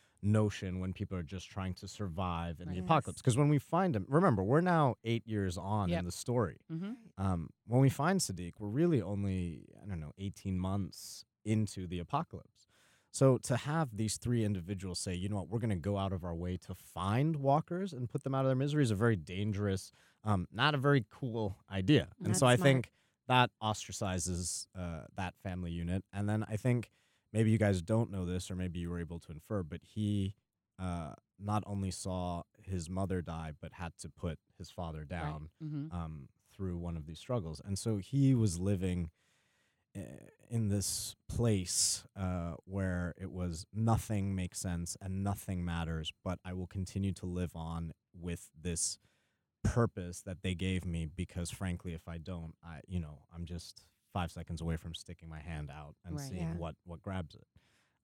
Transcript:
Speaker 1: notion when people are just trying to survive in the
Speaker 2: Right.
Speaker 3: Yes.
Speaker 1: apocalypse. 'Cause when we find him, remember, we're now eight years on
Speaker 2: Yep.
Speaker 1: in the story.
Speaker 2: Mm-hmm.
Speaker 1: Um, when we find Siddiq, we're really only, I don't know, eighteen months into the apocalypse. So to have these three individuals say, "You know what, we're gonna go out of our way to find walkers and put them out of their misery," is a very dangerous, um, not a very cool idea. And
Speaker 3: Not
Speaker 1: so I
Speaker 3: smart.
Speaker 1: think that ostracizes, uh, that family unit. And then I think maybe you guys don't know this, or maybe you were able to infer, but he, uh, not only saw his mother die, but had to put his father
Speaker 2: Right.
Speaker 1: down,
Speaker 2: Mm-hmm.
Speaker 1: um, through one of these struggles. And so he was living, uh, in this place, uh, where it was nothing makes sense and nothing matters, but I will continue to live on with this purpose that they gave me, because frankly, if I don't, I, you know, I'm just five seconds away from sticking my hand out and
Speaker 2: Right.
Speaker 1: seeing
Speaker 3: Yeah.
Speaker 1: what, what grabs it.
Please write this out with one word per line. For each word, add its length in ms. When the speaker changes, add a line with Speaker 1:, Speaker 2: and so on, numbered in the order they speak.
Speaker 1:
notion 600
when 100
people 260
are 60
just 260
trying 260
to 120
survive 720
in 80
the 40
Speaker 2:
Right. 60
Speaker 3:
Yes. 80
Speaker 1:
apocalypse. 360
'Cause 160
when 100
we 120
find 360
him, 140
remember, 340
we're 180
now 340
eight 200
years 320
on 300
Speaker 2:
Yep. 120
Speaker 1:
in 60
the 60
story. 480
Speaker 2:
Mm-hmm. 200
Speaker 1:
Um, 320
when 140
we 100
find 300
Siddiq, 400
we're 80
really 340
only, 680
I 40
don't 160
know, 160
eighteen 420
months 680
into 420
the 120
apocalypse. 680
So 280
to 180
have 400
these 220
three 260
individuals 560
say, 160
"You 140
know 80
what, 120
we're 100
gonna 180
go 200
out 160
of 120
our 100
way 220
to 180
find 600
walkers 560
and 160
put 140
them 120
out 100
of 40
their 60
misery," 280
is 80
a 40
very 200
dangerous, 760
um, 260
not 240
a 20
very 320
cool 480
idea. 400
And 100
Speaker 3:
Not 80
Speaker 1:
so 100
I 80
Speaker 3:
smart. 120
Speaker 1:
think 240
that 240
ostracizes, 1120
uh, 300
that 220
family 340
unit. 400
And 160
then 160
I 140
think 340
maybe 200
you 60
guys 240
don't 300
know 140
this, 260
or 40
maybe 240
you 100
were 100
able 220
to 100
infer, 320
but 180
he, 540
uh, 380
not 260
only 240
saw 540
his 320
mother 320
die, 400
but 120
had 260
to 100
put 300
his 120
father 300
Speaker 2:
Right. 80
Speaker 1:
down, 420
Speaker 2:
Mm-hmm. 320
Speaker 1:
um, 340
through 260
one 200
of 80
these 120
struggles. 440
And 180
so 180
he 380
was 240
living, 500
uh, 60
in 180
this 480
place, 760
uh, 380
where 520
it 140
was 400
nothing 640
makes 240
sense 400
and 240
nothing 400
matters, 480
but 180
I 100
will 140
continue 460
to 120
live 300
on 380
with 400
this 460
purpose 580
that 200
they 140
gave 300
me, 200
because 440
frankly, 440
if 140
I 100
don't, 360
I, 240
you 120
know, 200
I'm 120
just 400
five 200
seconds 300
away 160
from 160
sticking 360
my 100
hand 320
out 320
and 140
Speaker 2:
Right. 120
Speaker 1:
seeing 200
Speaker 3:
Yeah. 80
Speaker 1:
what, 260
what 180
grabs 340
it. 120